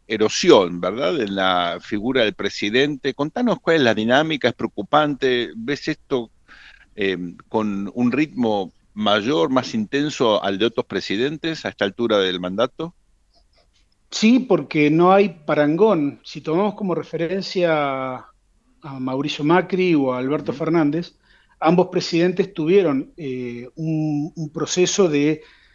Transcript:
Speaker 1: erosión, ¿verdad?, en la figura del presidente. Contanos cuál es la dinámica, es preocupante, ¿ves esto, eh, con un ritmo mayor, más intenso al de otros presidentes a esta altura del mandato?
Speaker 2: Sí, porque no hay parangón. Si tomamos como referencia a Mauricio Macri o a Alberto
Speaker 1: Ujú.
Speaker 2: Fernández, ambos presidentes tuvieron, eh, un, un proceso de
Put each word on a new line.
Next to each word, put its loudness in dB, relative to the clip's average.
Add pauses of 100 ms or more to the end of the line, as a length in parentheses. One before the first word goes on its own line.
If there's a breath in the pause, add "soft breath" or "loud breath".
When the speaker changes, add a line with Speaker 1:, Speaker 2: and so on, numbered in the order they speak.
Speaker 1:
erosión, 4
¿verdad?, -2
en -4
la 0
figura -2
del 0
presidente. -2
Contanos -2
cuál 2
es 2
la 4
dinámica, 2
es -2
preocupante, 0
¿ves -8
esto, -6 (640 loud breath)
eh, -2 (320)
con -4
un 0
ritmo -2 (200)
mayor, 0
más -2
intenso 0
al -4
de 2
otros -2
presidentes -4
a -2
esta -2
altura 0
del 0
mandato? -4 (1120)
Speaker 2:
Sí, 4
porque 2
no 6
hay 2
parangón. 2
Si -14
tomamos -2
como -4
referencia -2
a -18
Mauricio -4
Macri 2
o 2
a -4
Alberto -4
Speaker 1:
Ujú. -6
Speaker 2:
Fernández, 0 (440 soft breath)
ambos 4
presidentes 0
tuvieron, 2
eh, -8
un, -2
un -8
proceso 0
de 0 (320 soft breath)